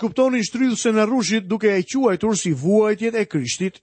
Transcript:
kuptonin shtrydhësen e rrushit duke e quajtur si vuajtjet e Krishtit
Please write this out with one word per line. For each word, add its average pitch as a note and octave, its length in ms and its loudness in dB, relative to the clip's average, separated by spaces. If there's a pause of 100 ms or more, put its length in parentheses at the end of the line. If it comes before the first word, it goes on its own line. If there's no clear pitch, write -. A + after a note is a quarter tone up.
kuptonin B3+ 420 0
shtrydhësen A#3 560 0
e G#3+ 60 4
rrushit G#3+ 420 -2
duke G#3 240 0
e F#3+ 100 0
quajtur G#3+ 540 0
si E3+ 160 -2
vuajtjet G#3+ 600 0
e A3 100 -2
Krishtit E3+ 580 -4